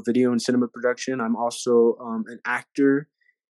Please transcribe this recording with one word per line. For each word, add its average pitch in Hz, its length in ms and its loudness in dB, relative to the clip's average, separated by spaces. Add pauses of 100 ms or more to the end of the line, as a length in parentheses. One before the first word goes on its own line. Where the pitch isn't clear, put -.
video 123 260 2
and 120 80 0
cinema 120 280 0
production. 123 520 -4
I'm 117 160 -4
also, 117 640 2
um, 113 280 -6
an 117 180 -14
actor 139 640 0 (460)